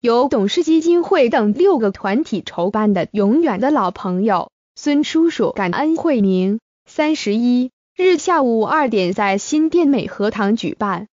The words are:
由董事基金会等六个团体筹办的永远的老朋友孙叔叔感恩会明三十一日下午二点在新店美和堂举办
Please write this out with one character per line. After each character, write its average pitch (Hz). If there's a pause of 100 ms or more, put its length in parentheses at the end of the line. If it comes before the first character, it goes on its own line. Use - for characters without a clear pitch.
由 240
董 208
事 359
基 320
金 339
会 302
等 214
六 349
个 214
团 208
体 180
筹 175
办 214
的 175
永 208
远 254
的 262
老 214
朋 185
友 190 (260)
孙 294
叔 320
叔 -
感 190
恩 302
会 294
明 190 (240)
三 302
十 202
一 247 (260)
日 370
下 330
午 226
二 294
点 190
在 202
新 302
店 339
美 262
和 202
堂 208
举 -
办 202